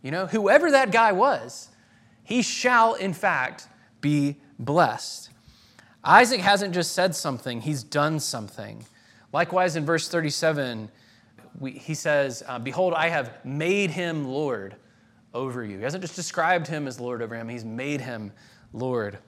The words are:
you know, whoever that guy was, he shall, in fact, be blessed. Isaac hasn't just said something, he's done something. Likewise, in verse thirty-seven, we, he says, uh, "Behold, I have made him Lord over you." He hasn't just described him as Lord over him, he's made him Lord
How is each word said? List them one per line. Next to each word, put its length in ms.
you 100
know, 140
whoever 440
that 220
guy 180
was, 580
he 200
shall, 520
in 180
fact, 540
be 360
blessed. 760
Isaac 340
hasn't 360
just 180
said 240
something, 440
he's 220
done 380
something. 680
Likewise, 420
in 100
verse 240
thirty-seven, 800
we, 140
he 220
says, 520
uh, 140
"Behold, 340
I 140
have 360
made 460
him 380
Lord 480
over 300
you." 140
He 40
hasn't 200
just 120
described 540
him 180
as 140
Lord 200
over 140
him, 140
he's 160
made 360
him 300
Lord 560